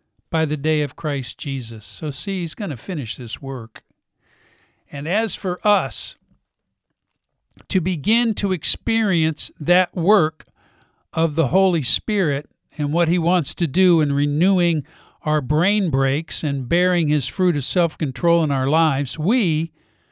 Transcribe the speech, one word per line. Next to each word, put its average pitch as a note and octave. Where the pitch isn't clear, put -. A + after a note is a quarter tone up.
by D#3+
the D3+
day D3+
of C#3+
Christ C#3+
Jesus. A#2
So -
see, F#3+
he's E3+
gonna F3
finish D3
this A#2+
work. C3
And D3
as G#3
for F#3
us, F#3
to F#3
begin G3+
to G3+
experience F#3
that F3
work E3+
of D#3+
the D3+
Holy F3
Spirit E3+
and D3
what E3
he E3+
wants E3+
to E3
do F3
in C#3+
renewing D#3+
our D3+
brain F3+
brakes C3+
and C#3
bearing F3
his D3
fruit F3+
of C#3
self-control E3+
in D3
our C3
lives, C#3+
we, E3